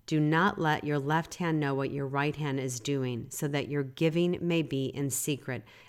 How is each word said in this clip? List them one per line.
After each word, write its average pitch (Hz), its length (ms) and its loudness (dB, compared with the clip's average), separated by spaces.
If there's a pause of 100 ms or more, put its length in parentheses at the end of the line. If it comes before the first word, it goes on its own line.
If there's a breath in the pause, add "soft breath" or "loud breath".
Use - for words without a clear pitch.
do 156 120 2
not 160 400 4
let 156 240 2
your 147 140 0
left 151 380 0
hand 160 240 0
know 139 160 0
what 135 160 0
your 139 160 -4
right 143 280 0
hand 139 240 -2
is 127 200 -4
doing, 127 500 -2
so - 180 -4
that 143 220 -2
your 143 140 0
giving 160 580 2
may 170 220 2
be 135 220 -2
in 139 260 -2
secret, 131 520 -4 (260 loud breath)